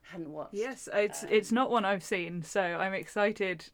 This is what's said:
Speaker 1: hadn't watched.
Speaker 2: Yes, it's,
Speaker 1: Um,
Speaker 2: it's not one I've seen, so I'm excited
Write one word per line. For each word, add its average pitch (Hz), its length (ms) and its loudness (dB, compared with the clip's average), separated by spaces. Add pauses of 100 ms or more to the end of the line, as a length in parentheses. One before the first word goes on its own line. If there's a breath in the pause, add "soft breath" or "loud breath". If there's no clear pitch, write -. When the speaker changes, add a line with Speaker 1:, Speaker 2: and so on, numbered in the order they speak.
Speaker 1:
hadn't 165 300 -12
watched. 151 240 -10
Speaker 2:
Yes, 240 360 -6
it's, 208 320 0
Speaker 1:
Um, - 80 -6
Speaker 2:
it's 214 200 4
not 247 180 4
one 226 160 4
I've 196 180 2
seen, 175 380 -2
so 196 200 0
I'm 180 340 0
excited 202 800 0